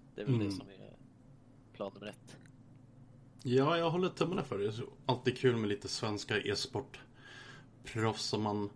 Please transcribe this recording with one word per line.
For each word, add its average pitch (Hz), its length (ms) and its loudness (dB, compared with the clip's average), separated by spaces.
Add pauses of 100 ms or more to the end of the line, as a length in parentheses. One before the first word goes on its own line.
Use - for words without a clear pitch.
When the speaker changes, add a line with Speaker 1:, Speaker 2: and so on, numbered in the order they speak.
(140)
Speaker 1:
Det 104 60 -6
är 104 40 -6
väl 127 100 4
Speaker 2:
Mm. 107 140 2
Speaker 1:
det 101 60 -2
som 92 140 -10
är 98 240 -18 (800)
plan 98 220 -6
nummer 101 120 -12
ett. - 300 -14 (1040)
Speaker 2:
Ja, 135 360 4
jag 165 120 4
håller 180 180 2
tummarna 170 340 0
för - 160 -4
det. 101 120 2
Det 110 120 -4
är - 40 -8 (200)
alltid 120 320 2
kul 120 180 6
med 110 120 2
lite 101 200 -2
svenska 107 520 0
e-sportproffs, - 1900 -4
och 107 80 2
man, 104 360 0